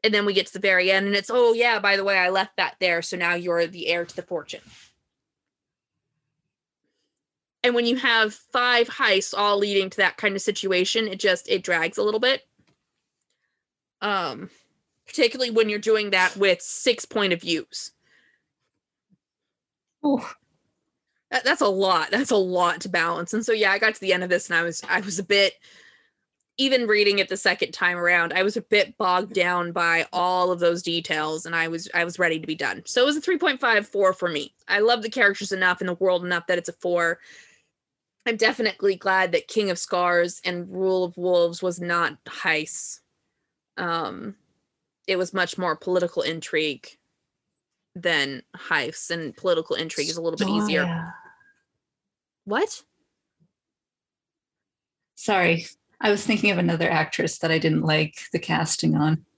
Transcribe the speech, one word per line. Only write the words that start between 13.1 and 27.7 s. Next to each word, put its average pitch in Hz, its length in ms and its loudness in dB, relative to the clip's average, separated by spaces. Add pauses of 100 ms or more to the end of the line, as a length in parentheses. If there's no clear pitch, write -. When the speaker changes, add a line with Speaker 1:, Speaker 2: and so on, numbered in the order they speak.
Speaker 1:
Um, 180 480 -4 (580)
particularly 247 440 0
when 220 180 4
you're 208 120 -4
doing 214 300 0
that 185 260 4
with 190 260 2
six - 420 -2
point 202 280 -2
of 170 80 -2
views. - 500 -6 (2250)
Speaker 2:
Ooh. 262 160 2 (1120)
Speaker 1:
That, 254 120 -2
that's 277 160 2
a 220 60 4
lot. 190 460 2
That's 254 180 -2
a 226 60 4
lot 180 460 2
to 202 60 -10
balance. 170 460 -2
And 220 100 -2
so, 233 80 0
yeah, 208 200 2
I 202 80 0
got 214 140 2
to - 60 -16
the 190 120 0
end 180 100 2
of 180 80 -4
this 180 180 0
and 175 80 0
I 165 60 2
was, 170 260 -6
I 180 120 0
was 180 180 -6
a 196 60 -6
bit, 202 300 2 (1040)
even 262 280 2
reading 208 320 4
it 190 100 0
the 190 80 -4
second - 360 0